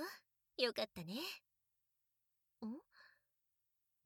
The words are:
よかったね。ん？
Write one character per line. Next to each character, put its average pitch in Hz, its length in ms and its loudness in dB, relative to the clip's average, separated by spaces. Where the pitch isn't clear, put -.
よ 240 180 6
か - 80 4
っ 220 100 2
た 175 120 -4
ね。 196 160 -2
ん？ 240 160 -2